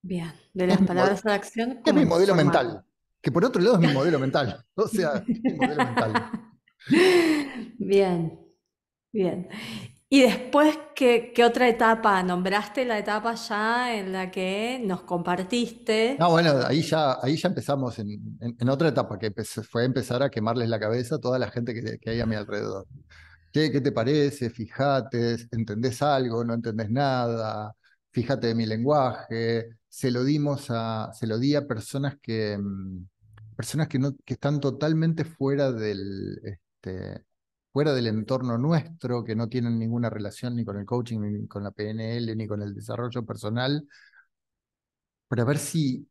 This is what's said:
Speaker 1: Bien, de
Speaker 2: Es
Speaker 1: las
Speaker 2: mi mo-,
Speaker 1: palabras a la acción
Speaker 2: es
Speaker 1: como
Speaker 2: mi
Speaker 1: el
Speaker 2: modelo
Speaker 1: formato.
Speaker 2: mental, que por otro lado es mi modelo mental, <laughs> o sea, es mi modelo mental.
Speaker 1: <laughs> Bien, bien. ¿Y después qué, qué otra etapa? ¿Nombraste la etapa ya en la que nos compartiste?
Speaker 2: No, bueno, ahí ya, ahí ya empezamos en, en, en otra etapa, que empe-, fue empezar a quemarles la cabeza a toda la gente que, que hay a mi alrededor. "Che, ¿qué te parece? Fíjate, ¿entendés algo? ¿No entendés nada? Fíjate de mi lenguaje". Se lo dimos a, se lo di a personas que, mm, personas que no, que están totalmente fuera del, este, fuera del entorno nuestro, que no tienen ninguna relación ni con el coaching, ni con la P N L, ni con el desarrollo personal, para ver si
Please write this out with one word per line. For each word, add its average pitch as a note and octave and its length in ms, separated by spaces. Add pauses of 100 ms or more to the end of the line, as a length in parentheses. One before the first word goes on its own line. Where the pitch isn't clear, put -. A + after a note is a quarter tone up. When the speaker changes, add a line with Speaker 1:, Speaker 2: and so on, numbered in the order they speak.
Speaker 1:
Bien, E3+ 300 (200)
de F3+ 120
Speaker 2:
Es F3+ 40
Speaker 1:
las F3+ 120
Speaker 2:
mi - 20
mo-, F3+ 60
Speaker 1:
palabras F#3 360
a G#3+ 60
la G3+ 40
acción A3+ 360
Speaker 2:
es B3 120
Speaker 1:
como D#4 120
Speaker 2:
mi D4 80
Speaker 1:
el - 60
Speaker 2:
modelo F#3 260
Speaker 1:
formato. D3+ 280
Speaker 2:
mental, A2+ 220 (380)
que C#3 100
por E3+ 120
otro A3+ 180
lado A3+ 140
es E3+ 40
mi D#3 120
modelo C#3 260
mental, C3+ 520
<laughs> - 40
o G#3+ 120
sea, F3 400
es - 160
mi B3+ 120
modelo B3+ 300
mental. A3 460 (560)
Speaker 1:
<laughs> D#4 920
Bien, F#3 600 (720)
bien. F3+ 380 (600)
¿Y C#4 100
después D4 580 (160)
qué, A#3+ 400
qué A#3+ 100
otra A#3+ 240
etapa? A3+ 540
¿Nombraste F#3 600
la A3+ 140
etapa G#3+ 360
ya A3+ 640
en F#3+ 160
la F#3 180
que G3+ 540
nos F#3 180
compartiste? G#3+ 1200
Speaker 2:
No, F3 100
bueno, E3 220 (140)
ahí C3+ 160
ya, D3+ 400
ahí C#3 140
ya - 120
empezamos C3 500
en, G#2 120 (300)
en, A#2 200
en A#2+ 80
otra C#3 200
etapa, A2+ 300
que G#2+ 160
empe-, A2 300
fue A#2+ 200
empezar B2 380
a C#3+ 80
quemarles A#2 380
la A2+ 100
cabeza A#2 380
a - 20
toda B2+ 200
la B2 120
gente A#2 240
que, A2+ 240
que - 120
hay A#2 100
a A2+ 60
mi A2 100
alrededor. G#2 500 (680)
"Che, D3+ 200
¿qué C#3 80
te C3 100
parece? C3+ 600
Fíjate, A#2+ 840 (140)
¿entendés A2+ 520
algo? B2+ 420
¿No A#2 100
entendés A2+ 360
nada? A#2 840 (380)
Fíjate A#2+ 360
de A2+ 60
mi A#2 120
lenguaje". A2+ 1120 (100)
Se - 220
lo B2 140
dimos D3 460
a, A2+ 440
se - 120
lo A2 120
di C#3 160
a C#3+ 120
personas C3+ 540
que, G#2+ 380
mm, F#2+ 480 (500)
personas D3+ 320
que C3+ 100
no, C3+ 160 (100)
que B2+ 100
están C#3+ 260
totalmente D#3+ 640
fuera C#3 480
del, G2 720
este, - 800 (480)
fuera D3 220
del B2 140
entorno A#2 500
nuestro, B2+ 640
que A2+ 120
no A2+ 120
tienen A#2+ 300
ninguna A2+ 320
relación G#2+ 460
ni A#2 80
con G2+ 140
el G2 80
coaching, A#2+ 340
ni G#2 280
con G2+ 160
la G2 80
P G#2+ 180
N A2+ 280
L, A2+ 180
ni A2 100
con G#2 160
el G#2 120
desarrollo A2+ 500
personal, A#2+ 600 (1400)
para A#2 160
ver D3 140
si C#3 520